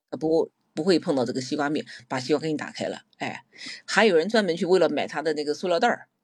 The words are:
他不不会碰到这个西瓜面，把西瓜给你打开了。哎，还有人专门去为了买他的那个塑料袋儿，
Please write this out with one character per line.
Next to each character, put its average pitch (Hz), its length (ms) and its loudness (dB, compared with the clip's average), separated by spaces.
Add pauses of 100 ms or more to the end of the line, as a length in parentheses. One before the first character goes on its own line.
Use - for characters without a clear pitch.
(120)
他 139 60 -10
不 160 320 2 (260)
不 156 80 -4
会 170 160 4
碰 151 160 -2
到 127 100 2
这 120 80 -6
个 131 80 -6
西 127 140 -6
瓜 147 140 -2
面， 151 160 -4 (220)
把 135 120 -4
西 127 140 -2
瓜 143 60 2
给 160 120 -4
你 147 60 -2
打 - 140 -8
开 - 140 -6
了。 - 180 -6 (140)
哎， - 280 -8 (400)
还 208 200 4
有 208 100 6
人 175 140 2
专 214 160 2
门 170 100 0
去 180 100 -2
为 180 120 4
了 165 120 6
买 127 180 -2
他 151 140 -6
的 156 120 0
那 151 100 -4
个 147 100 -2
塑 180 160 -6
料 170 100 2
袋 240 80 2
儿， - 200 -2 (160)